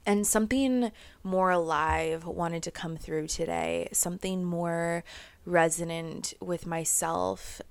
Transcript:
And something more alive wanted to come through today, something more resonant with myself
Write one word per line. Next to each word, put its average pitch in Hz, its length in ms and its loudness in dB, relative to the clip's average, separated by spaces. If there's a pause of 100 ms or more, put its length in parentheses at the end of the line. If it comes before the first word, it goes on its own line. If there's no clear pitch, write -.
And 202 180 4
something 247 680 2 (320)
more 185 260 4
alive 160 760 2
wanted 170 380 -4
to 175 80 -6
come 165 260 -6
through 156 300 -4
today, 85 640 -2
something 185 540 -2
more 170 580 0 (420)
resonant 165 960 0
with 180 240 -4
myself 165 960 -2 (100)